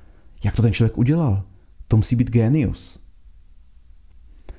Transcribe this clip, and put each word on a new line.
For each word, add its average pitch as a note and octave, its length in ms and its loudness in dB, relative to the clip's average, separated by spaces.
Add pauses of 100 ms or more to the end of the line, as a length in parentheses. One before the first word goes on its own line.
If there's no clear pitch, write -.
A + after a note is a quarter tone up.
(440)
„Jak G#2 120 -2
to A2 60 2
ten A2 100 4
člověk A2+ 260 0
udělal? B2 440 0 (460)
To A2+ 80 2
musí G#2+ 200 0
být A2+ 140 0
génius.“ A#2 720 -2 (1600)